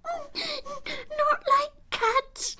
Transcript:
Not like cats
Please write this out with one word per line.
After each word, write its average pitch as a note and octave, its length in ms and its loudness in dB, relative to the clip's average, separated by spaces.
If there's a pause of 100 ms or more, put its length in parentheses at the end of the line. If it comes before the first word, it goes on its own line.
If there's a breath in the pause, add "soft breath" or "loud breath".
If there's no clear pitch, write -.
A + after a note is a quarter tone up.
Not D5 1400 -2
like C#5 240 4 (200)
cats - 680 0